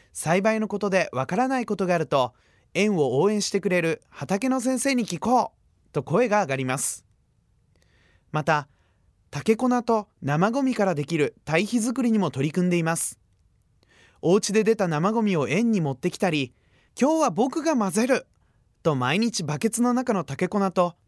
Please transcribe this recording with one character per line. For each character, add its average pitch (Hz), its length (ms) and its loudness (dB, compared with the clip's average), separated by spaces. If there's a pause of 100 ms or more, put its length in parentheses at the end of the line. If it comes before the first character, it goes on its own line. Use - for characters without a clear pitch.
(120)
栽 180 300 0
培 220 180 2
の 220 80 -4
こ 208 100 -6
と 202 120 -2
で 185 220 2
わ 170 140 -2
か 180 100 -4
ら 254 120 0
な 262 120 -2
い 247 60 -6
こ 202 100 -4
と 190 100 -2
が 175 80 2
あ 170 40 0
る 160 80 -2
と、 131 280 0 (400)
園 202 220 2
を 135 240 2
応 196 100 4
援 208 120 -2
し - 80 -4
て 196 100 0
く 196 80 -4
れ 180 140 2
る 165 280 -2
畑 202 380 -4
の 262 120 0
先 254 180 -2
生 277 160 0
に 240 120 0
聞 170 120 -4
こ 226 360 0
う - 380 -20
と 147 120 -4
声 214 240 2
が 208 120 2
上 180 60 0
が 135 100 -2
り 131 80 -4
ま 131 140 -2
す。 - 260 -6 (1300)
ま 151 120 -2
た、 151 240 0 (600)
竹 226 260 0
粉 254 120 0 (140)
と 220 260 0 (140)
生 156 280 0
ゴ 277 120 -2
ミ 262 120 0
か 208 100 0
ら 185 100 2
で 143 100 -4
き 165 120 -4
る 143 280 0
堆 165 200 2
肥 226 160 -2
作 247 220 -2
り 240 80 2
に 220 80 2
も 175 120 0
取 139 180 -2
り - 40 -4
組 180 140 0
ん 180 40 0
で 175 60 2
い 170 60 2
ま 165 140 0
す。 - 220 -6 (1040)
お 170 120 4
家 202 180 0
で 214 120 2
出 220 120 4
た 190 120 0
生 165 240 0
ゴ 226 100 0
ミ 196 140 2
を 131 120 0
園 226 220 2
に 208 100 2
持 139 120 0
っ - 40 -6
て 180 140 -2
き - 80 -16
た 190 120 0
り、 143 240 -2 (460)
「今 311 180 4
日 320 40 2
は 262 80 2
僕 254 320 -2
が 311 140 0
混 202 140 0
ぜ 220 160 0
る」 240 200 0 (560)
と 156 120 2
毎 131 240 0
日 220 240 -2
バ 147 160 -4
ケ 220 120 0
ツ 233 120 -2
の 247 120 2
中 254 180 -2
の 180 120 0
竹 170 240 -4
粉 196 220 0
と 175 240 0 (140)